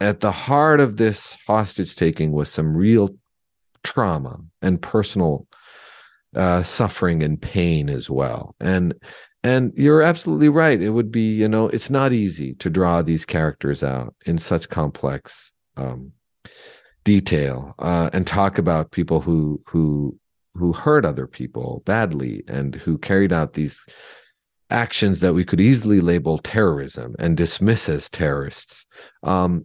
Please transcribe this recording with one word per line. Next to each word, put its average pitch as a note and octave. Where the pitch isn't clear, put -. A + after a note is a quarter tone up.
at G2+
the G#2
heart D3
of A#2+
this A2
hostage G#2
taking D#2+
was D2
some D#2
real G2+
trauma D#2+
and F2+
personal, F#2
uh, F2+
suffering F2
and D2+
pain E2
as B1+
well. C2
And, F#2
and B2+
you're D3
absolutely D#3
right. D3
It G#2+
would A2+
be, A2
you G#2+
know, A2
it's -
not C3+
easy D#2+
to -
draw E2+
these D#2+
characters D2
out B1+
in E2+
such E2
complex, -
um, C3
detail, C#2+
uh, E2
and F#2
talk G2
about D#2+
people D#2+
who, D#2
who, D2
who F2
hurt D3+
other C2+
people A#1+
badly D#2
and C#2
who E2
carried G2
out D#2+
these D2+
actions A2
that F2+
we F2+
could F2+
easily G#2+
label D#2+
terrorism C#2
and E2+
dismiss G2
as D2
terrorists, -
um, F2